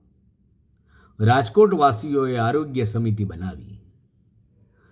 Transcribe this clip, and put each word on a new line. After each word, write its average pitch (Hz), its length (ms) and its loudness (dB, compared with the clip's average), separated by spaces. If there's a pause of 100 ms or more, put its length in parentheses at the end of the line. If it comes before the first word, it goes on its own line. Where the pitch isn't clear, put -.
(1300)
રાજકોટવાસીઓએ 135 1120 2
આરોગ્ય 127 460 -2
સમિતિ 107 400 -2
બનાવી. 90 580 -10 (1120)